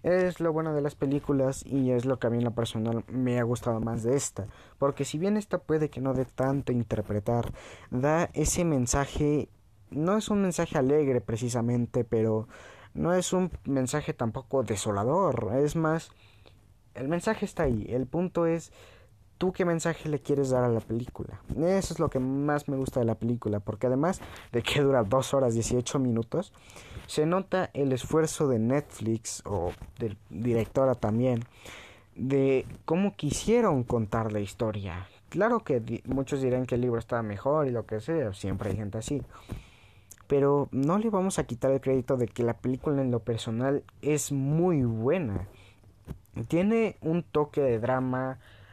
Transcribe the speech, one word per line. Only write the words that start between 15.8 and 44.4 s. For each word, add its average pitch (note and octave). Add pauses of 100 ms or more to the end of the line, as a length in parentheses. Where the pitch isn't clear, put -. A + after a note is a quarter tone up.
el C3
mensaje F#3
está -
ahí. A#2+
El B2
punto E3+
es... E3 (640)
¿tú F#3
qué G3
mensaje E3
le D3
quieres C#3
dar B2+
a B2
la A2+
película? - (160)
Eso F3+
es D#3+
lo D#3+
que -
más C#3+
me C#3
gusta C3+
de A#2
la A2+
película, A#2
porque G#2+
además C#3+ (320)
de A#2
que -
dura C3+
dos B2+
horas B2+
dieciocho A#2+
minutos, B2+ (540)
se D3+
nota F#3
el C3+
esfuerzo D#3
de A#2+
Netflix, A2+
o F2+ (260)
del G#2+ (140)
directora A#2
también, A#2 (680)
de C3+ (200)
cómo F#3+
quisieron F#3
contar A2+
la G#2+
historia. G2+ (200)
Claro A3
que B2+
di-, A2+
muchos C3+
dirán B2+
que B2
el A#2+
libro A#2+
estaba A#2
mejor C3+
y C3
lo A#2
que G#2+
sea, C#3
siempre G2
hay G2
gente G#2+
así. C3 (1080)
Pero C#3+
no C#3
le A3
vamos F#3+
a D3+
quitar C3
el C3+
crédito C3
de A#2+
que B2
la A#2
película C3+
en C3
lo A#2+
personal A#2+ (180)
es D3
muy D3